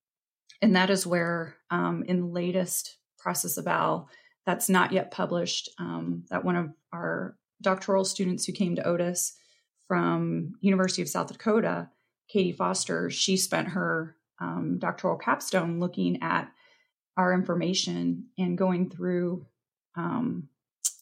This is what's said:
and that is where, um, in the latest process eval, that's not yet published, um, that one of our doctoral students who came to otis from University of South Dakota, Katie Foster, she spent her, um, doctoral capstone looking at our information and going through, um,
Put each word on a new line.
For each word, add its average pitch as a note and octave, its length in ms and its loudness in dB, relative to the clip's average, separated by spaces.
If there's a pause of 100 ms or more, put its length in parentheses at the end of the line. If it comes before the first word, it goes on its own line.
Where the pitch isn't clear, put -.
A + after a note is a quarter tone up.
(640)
and G3+ 140 8
that F#3 120 6
is F#3+ 180 2
where, E3+ 500 0 (140)
um, F3 360 0
in F3+ 140 2
the F3+ 60 0
latest F3 680 -2 (220)
process F3 400 -4
eval, E3 500 0 (380)
that's F3+ 220 0
not F#3 240 4
yet F#3 180 0
published, F3 580 -2 (100)
um, F2 520 -6
that F3 140 -2
one F3+ 120 2
of D#3+ 160 -2 (200)
our E3+ 440 -4 (240)
doctoral F#3+ 440 2
students F3+ 420 -2
who F#3 60 -6
came F3 240 0
to E3 100 -2
otis F3 480 0 (540)
from E3+ 720 0
University F#3 420 2
of D3+ 60 -4
South E3+ 220 -4
Dakota, F3 600 0 (380)
Katie F3+ 240 2
Foster, F3+ 580 -2
she - 260 2
spent E3 320 0
her, E3 460 -2 (260)
um, F3 380 -4
doctoral F3 380 -2
capstone E3+ 640 0
looking F3+ 420 0
at E3+ 300 -2 (640)
our F#3 160 4
information F3 960 0 (120)
and F3+ 180 0
going F#3 340 2
through, F3+ 560 -2 (500)
um, E3+ 520 -4 (540)